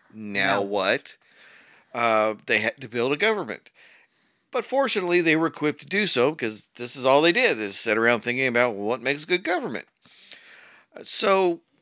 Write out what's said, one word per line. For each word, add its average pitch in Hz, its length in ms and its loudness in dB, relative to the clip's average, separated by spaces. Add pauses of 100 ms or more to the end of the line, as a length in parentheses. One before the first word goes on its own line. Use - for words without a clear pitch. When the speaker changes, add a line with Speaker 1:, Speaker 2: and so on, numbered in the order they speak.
(140)
Speaker 1:
Now 101 480 -2
Speaker 2:
Now - 20 -
Speaker 1:
what? 101 540 -2 (760)
Uh, 110 420 0 (120)
they 110 120 2
had 110 220 -4
to 123 60 -14
build 120 260 -2
a 147 40 -4
government. 196 520 -4 (840)
But 247 140 -4
fortunately, 196 560 0
they 160 140 4
were 160 120 2
equipped 151 340 -4
to - 40 -20
do 202 220 -2
so, 135 260 2
'cause 110 420 -6
this 123 200 -8
is 127 100 -4
all 139 160 6
they 170 120 6
did, 202 260 2
is 101 180 -4
sit 110 220 2
around 117 220 2
thinking 127 260 -2
about 120 260 2
what 104 300 -4
makes 143 220 -2
good 180 180 -2
government. 254 420 -4 (1120)
Uh, - 60 -16
so 190 580 2 (200)